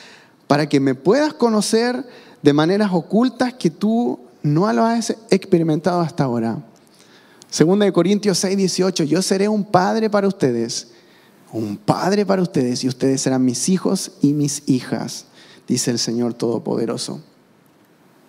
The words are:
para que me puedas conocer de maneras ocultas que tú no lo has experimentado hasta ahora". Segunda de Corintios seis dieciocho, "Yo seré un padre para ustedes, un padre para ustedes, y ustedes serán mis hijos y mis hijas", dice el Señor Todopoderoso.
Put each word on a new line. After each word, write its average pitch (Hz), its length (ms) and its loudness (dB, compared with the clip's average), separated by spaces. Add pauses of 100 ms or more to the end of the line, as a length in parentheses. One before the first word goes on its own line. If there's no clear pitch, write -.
(480)
para 143 200 0
que 143 120 2
me 135 160 0
puedas 277 380 2
conocer 233 680 0 (380)
de 143 100 6
maneras 185 400 2
ocultas 240 600 0
que 180 160 0
tú 233 480 -2 (240)
no 165 300 0
lo 233 120 2
has 233 300 -2 (160)
experimentado 175 680 2
hasta 156 240 -2
ahora". 117 340 -2 (920)
Segunda 190 340 4
de 190 80 2
Corintios 185 460 2
seis 196 180 -2
dieciocho, 185 480 0
"Yo 156 180 0
seré 196 260 0
un 214 160 0
padre 214 460 0
para 202 160 0
ustedes, 120 640 -2 (640)
un 107 240 -6
padre 196 500 0
para 190 160 0
ustedes, 123 400 -2
y 131 60 -2
ustedes 135 320 -2
serán 131 240 0
mis 123 240 -2
hijos 185 520 -2
y 143 120 4
mis 143 340 -2
hijas", 120 600 -4 (420)
dice 123 220 -2
el 117 80 -2
Señor 120 360 -2
Todopoderoso. 120 840 -4 (1080)